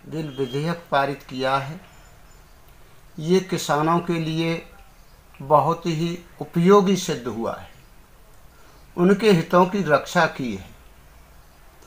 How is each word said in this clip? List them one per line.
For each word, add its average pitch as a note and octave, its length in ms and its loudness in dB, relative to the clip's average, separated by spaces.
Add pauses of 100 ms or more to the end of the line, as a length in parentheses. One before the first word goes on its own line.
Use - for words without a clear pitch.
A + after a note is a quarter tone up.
बिल D3+ 220 -8
विधेयक C#3 640 -4
पारित C#3 320 -2
किया C3 340 -2
है। C#3 220 -8 (1400)
ये E3+ 240 2
किसानों D#3+ 600 0
के F3 140 -4
लिए E3 460 -4 (760)
बहुत D3 460 2
ही E3+ 320 -2 (240)
उपयोगी F#3 560 4
सिद्ध B2+ 300 -6
हुआ A2 280 -6
है, - 140 -16 (1300)
उनके G3 340 4
हितों F3+ 340 4
की F#3 180 -2
रक्षा D3+ 440 2
की B2 260 -6
है। F#2+ 160 -12 (1160)